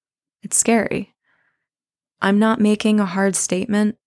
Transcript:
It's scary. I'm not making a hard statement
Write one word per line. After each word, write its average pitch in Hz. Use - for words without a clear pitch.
It's -
scary. -
I'm 196
not 220
making 214
a 202
hard 190
statement 208